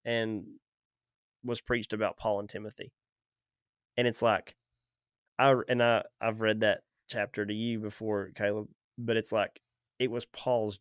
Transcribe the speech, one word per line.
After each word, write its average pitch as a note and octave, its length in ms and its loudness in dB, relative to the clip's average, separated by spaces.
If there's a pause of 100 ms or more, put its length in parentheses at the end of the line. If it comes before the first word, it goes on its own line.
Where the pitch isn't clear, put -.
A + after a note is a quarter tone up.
and A2 560 -4 (840)
was B2 180 -4
preached A#2+ 320 -2
about G#2+ 240 -2
Paul G#2 240 0
and G#2 80 -10
Timothy. G#2+ 420 -12 (1040)
And B2 120 2
it's A2+ 140 0
like, G#2+ 340 2 (840)
I, C3+ 160 8 (140)
and A#2+ 120 2
I, A#2+ 220 4 (160)
I've A2 220 -2
read A2 200 2
that G#2+ 220 4 (240)
chapter G#2 380 -4
to G#2 80 -4
you A2+ 260 -2
before, G#2 560 -4
Caleb, G#2 320 -2 (300)
but A#2 180 0
it's A2+ 160 0
like, G#2+ 300 0 (380)
it B2 120 2
was A#2+ 140 -4
Paul's A2 560 -2